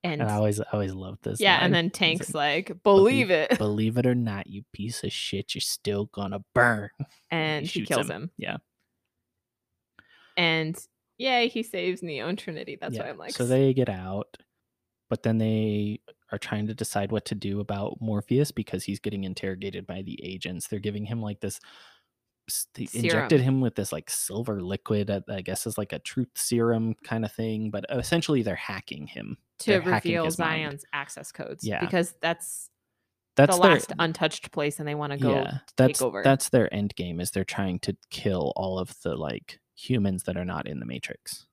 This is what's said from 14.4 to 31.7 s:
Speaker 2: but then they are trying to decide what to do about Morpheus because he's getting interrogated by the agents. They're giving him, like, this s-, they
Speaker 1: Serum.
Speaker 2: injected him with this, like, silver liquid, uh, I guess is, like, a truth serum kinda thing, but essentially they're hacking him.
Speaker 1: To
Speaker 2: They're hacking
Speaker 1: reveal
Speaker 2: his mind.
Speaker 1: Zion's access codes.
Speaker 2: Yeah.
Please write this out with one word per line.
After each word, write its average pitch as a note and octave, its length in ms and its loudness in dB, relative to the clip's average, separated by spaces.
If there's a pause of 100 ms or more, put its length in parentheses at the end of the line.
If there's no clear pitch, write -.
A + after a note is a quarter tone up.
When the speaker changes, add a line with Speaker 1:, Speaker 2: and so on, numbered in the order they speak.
Speaker 2:
but A2+ 120 -2
then A2 160 4
they G#2+ 640 2 (300)
are G#2 80 -4
trying G#2+ 280 -4
to A2 80 -4
decide G2+ 380 -2
what G#2+ 140 -2
to - 80 -4
do G2+ 260 -4
about G2+ 400 -4
Morpheus A2+ 500 2
because - 340 -6
he's G2 160 -4
getting G2+ 240 -4
interrogated F#2+ 640 -6
by F#2+ 160 -10
the - 200 -10
agents. F2+ 460 -8
They're G#2 120 -4
giving G#2 240 -4
him, A#2 160 -4
like, G#2 200 -6
this G2 200 -6 (880)
s-, - 260 -4
they B2 120 -8
Speaker 1:
Serum. A#2 180 -4
Speaker 2:
injected C#3+ 380 4
him C3 180 4
with A#2+ 140 0
this, G2 180 -4
like, - 160 -8
silver G#2 540 -4
liquid, G2+ 480 0
uh, G2 180 0
I G2 140 -6
guess F#2 240 -6
is, A2 100 -4
like, G#2 160 -4
a D#2 60 -6
truth - 360 -4
serum A#2 600 2 (100)
kinda A2 240 -2
thing, A2 420 -4
but G2+ 200 -4
essentially C#3 520 2
they're G2+ 140 -2
hacking D#2 500 -10
him. G#1+ 300 -12 (220)
Speaker 1:
To - 140 -6
Speaker 2:
They're F#3 100 6
hacking E3+ 300 2
Speaker 1:
reveal E3+ 120 0
Speaker 2:
his D#3+ 140 -2
mind. D#3+ 240 0
Speaker 1:
Zion's D3 220 -8 (100)
access - 360 -10
codes. - 340 -10
Speaker 2:
Yeah. - 160 -2